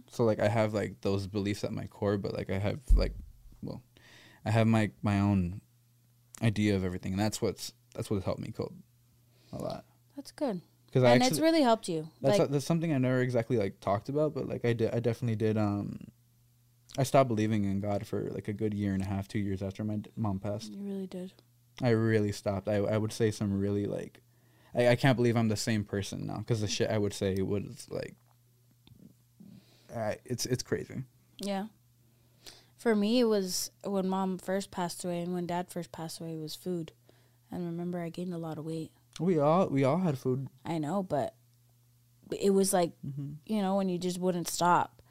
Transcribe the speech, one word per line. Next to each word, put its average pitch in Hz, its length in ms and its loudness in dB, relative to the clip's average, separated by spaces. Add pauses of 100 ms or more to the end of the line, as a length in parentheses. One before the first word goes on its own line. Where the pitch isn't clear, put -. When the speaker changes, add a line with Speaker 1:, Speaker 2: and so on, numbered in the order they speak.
(100)
Speaker 1:
So, - 140 0
like, 107 140 4
I 104 100 2
have, 110 260 2
like, 101 260 -2
those 98 260 0
beliefs 101 380 -2
at 113 80 -4
my 101 140 -6
core, 104 320 0
but, 101 160 -4
like, 104 160 -6
I 95 80 0
have, 101 220 -2 (120)
like, 92 220 6 (480)
well, - 200 -8 (600)
I 110 60 -2
have 113 160 4
my, 110 240 4 (120)
my 101 180 2
own 98 420 2 (800)
idea 104 340 2
of 95 80 0
everything, 92 280 -4
and 95 80 0
that's 107 200 -2
what's, - 320 -4 (220)
that's - 160 -8
what 101 120 0
helped - 180 -4
me - 100 -8
cope - 240 -8 (760)
a 123 100 -10
lot. - 220 -8 (300)
Speaker 2:
That's 277 180 -16
good. 220 280 -6 (320)
Speaker 1:
'Cause 131 100 4
I 127 100 8
Speaker 2:
And - 100 6
it's 254 100 4
Speaker 1:
actually - 100 0
Speaker 2:
really 330 200 4
helped 226 260 2
you. 160 200 -4 (140)
Speaker 1:
That's 208 160 4
Speaker 2:
Like 139 100 4
Speaker 1:
a, 135 40 -4
that's 143 140 0
something 165 260 0
I 139 60 2
never 127 240 2
exactly, 123 340 0
like, 101 240 -2
talked 101 300 -2
about, 147 240 0
but, - 120 -4
like, - 200 -4
I 120 80 4
di-, 113 180 0
I 120 80 0
definitely 117 360 -2
did, 110 200 2
um, 101 420 -2 (1000)
I 139 40 2
stopped 135 260 6
believing 107 360 2
in 98 160 0
God 101 260 -2
for, 101 240 -4
like, - 180 -6
a 110 40 -4
good 107 220 -2
year 101 180 0
and 95 100 0
a 95 40 -4
half, 98 200 -4
two - 120 -4
years 98 240 -2
after 98 220 -6
my 107 120 -4
d-, 107 200 -8
mom 104 220 -2
passed. 107 340 -6
Speaker 2:
You 196 120 -12
really 196 220 -8
did. 185 260 -12 (500)
Speaker 1:
I 127 80 4
really 110 420 2
stopped. 98 360 -4
I, 107 80 2
I 101 220 2
would 107 140 -2
say 110 180 2
some 104 260 -2
really, 101 300 0
like, 92 340 -8 (540)
I, 123 140 4
I 120 80 6
can't 135 200 4
believe 117 200 4
I'm 113 120 4
the 107 80 2
same 107 280 0
person 101 420 -6
now, 101 200 -6
'cause 113 140 0
the 107 80 0
shit 104 220 0
I 110 80 2
would 101 140 0
say 98 300 0
was, 98 480 -4
like, - 260 -8 (1800)
I, 110 300 -4
it's, - 220 -4
it's 123 160 -2
crazy. - 400 -4 (360)
Speaker 2:
Yeah. 196 280 -4 (1120)
For 233 180 2
me, 214 260 4
it 240 40 6
was 202 460 0 (140)
when 190 240 0
Mom 190 300 0
first 196 320 -4
passed - 340 -6
away 175 160 -4
and 175 140 -4
when 175 120 -4
Dad 175 220 -4
first 170 240 -10
passed - 280 -10
away, 165 140 -8
it 160 60 -8
was 156 140 -10
food. 175 380 -6 (580)
And 180 140 -6
remember, 175 360 -4
I 170 80 -6
gained 175 260 -6
a 170 40 -6
lot 160 200 -8
of 147 60 -10
weight. 160 280 -6 (260)
Speaker 1:
We 170 200 4
all, 156 300 6
we 135 160 2
all 135 140 4
had 165 200 0
food. 131 300 -2 (160)
Speaker 2:
I 165 140 -4
know, 156 240 -2
but 147 320 -2 (1040)
it 202 120 4
was 196 220 4
like, 180 200 4 (120)
Speaker 1:
Mm-hmm. 143 280 -8 (140)
Speaker 2:
you 214 160 0
know, 190 140 2
when 196 120 2
you 180 100 0
just 180 200 -2
wouldn't 175 300 0
stop. 170 640 2